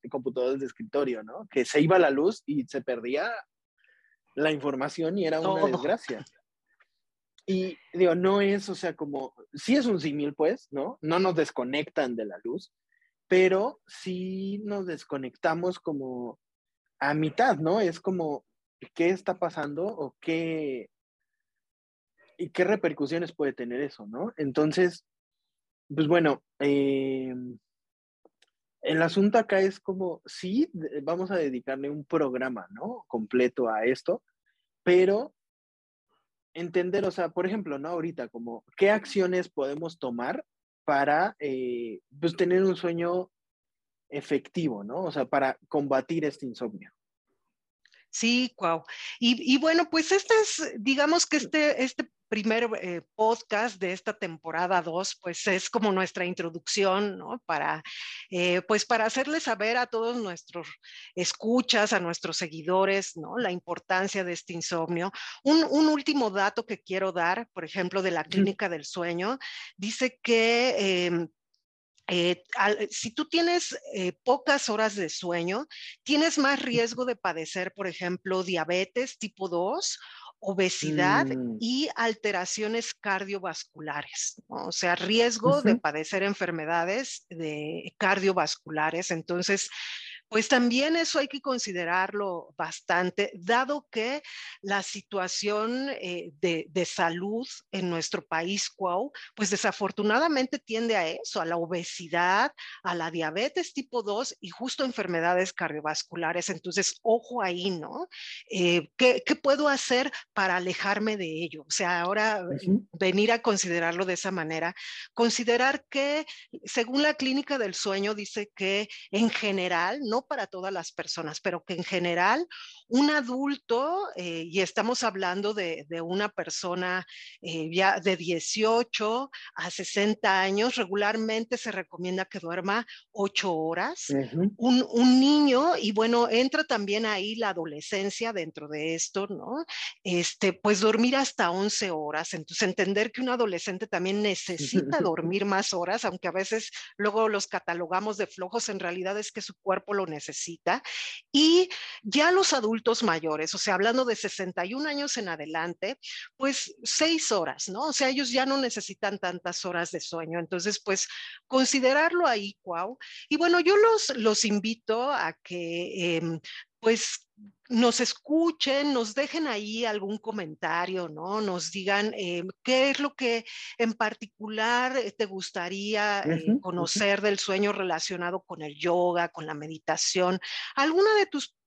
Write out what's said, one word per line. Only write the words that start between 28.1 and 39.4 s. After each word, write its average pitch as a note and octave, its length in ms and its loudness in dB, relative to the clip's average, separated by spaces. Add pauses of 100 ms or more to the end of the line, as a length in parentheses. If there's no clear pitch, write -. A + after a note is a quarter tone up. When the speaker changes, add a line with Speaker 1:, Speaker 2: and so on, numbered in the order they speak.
Speaker 1:
el D#3+ 200 2
asunto G3 360 4
acá G#3+ 220 4
es F#3+ 200 2
como, F#3 460 -6
sí, A3 460 -2
de-, D#3 300 -6
vamos F3 280 -2
a G3 60 0
dedicarle C3+ 540 -2
un D3 140 -8
programa, B2+ 640 -2
¿no? F#3+ 380 -10
Completo B2 600 2
a A2 160 0
esto, C3 380 0 (600)
pero F#3 500 6 (1160)
entender, F3+ 520 0
o F#3+ 60 2
sea, F3 200 -2
por F3+ 160 -2
ejemplo, F3+ 320 -4
¿no? D3 100 -6
Ahorita, E3 400 -4
como, A#2 360 -12 (120)
¿qué G3 140 6
acciones F#3 580 2